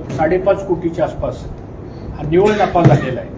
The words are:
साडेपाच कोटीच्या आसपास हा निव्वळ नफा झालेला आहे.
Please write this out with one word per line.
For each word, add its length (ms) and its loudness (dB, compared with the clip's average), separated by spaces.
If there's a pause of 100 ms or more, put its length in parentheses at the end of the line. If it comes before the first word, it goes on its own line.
(100)
साडेपाच 560 0
कोटीच्या 380 -2
आसपास 420 -6 (680)
हा 140 -8
निव्वळ 200 6
नफा 320 2
झालेला 380 4
आहे. 180 -12